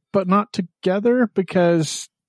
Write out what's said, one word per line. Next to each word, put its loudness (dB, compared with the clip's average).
but 0
not 0
together -2
because 0